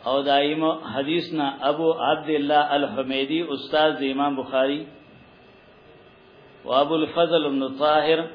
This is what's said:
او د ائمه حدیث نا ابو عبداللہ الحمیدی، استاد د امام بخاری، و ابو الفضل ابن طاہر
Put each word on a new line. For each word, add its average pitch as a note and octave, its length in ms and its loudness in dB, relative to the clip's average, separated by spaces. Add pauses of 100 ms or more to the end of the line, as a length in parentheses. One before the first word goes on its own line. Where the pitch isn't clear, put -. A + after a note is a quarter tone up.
او B2+ 160 0
د C#3+ 80 -2
ائمه D3+ 420 2 (220)
حدیث D3+ 400 -2
نا D3 140 -2 (220)
ابو D#3+ 180 0 (220)
عبداللہ D3+ 540 2 (140)
الحمیدی، C3+ 640 -2
استاد D#3 580 0
د C#3 120 -4
امام C#3+ 240 -2
بخاری، C3+ 460 -2 (1800)
و A#2+ 80 -2
ابو D3 220 4
الفضل D#3+ 500 2
ابن C#3 160 0 (160)
طاہر D3+ 420 4 (160)